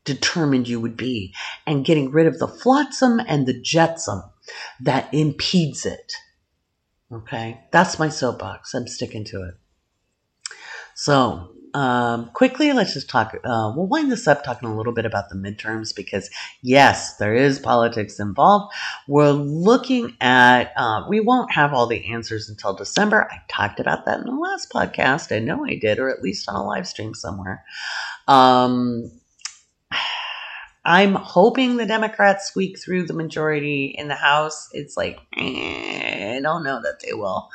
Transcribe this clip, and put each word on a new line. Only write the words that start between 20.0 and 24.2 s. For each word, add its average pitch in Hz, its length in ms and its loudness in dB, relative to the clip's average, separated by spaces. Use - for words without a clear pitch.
at, 123 560 8
uh, 110 340 0
we 208 100 2
won't 240 320 2
have 147 220 2
all 123 120 4
the 110 260 -4
answers 113 360 -8
until 104 260 -6
December. 208 560 0
I - 180 -18
talked - 320 -4
about - 260 -2
that - 120 0
in - 60 -8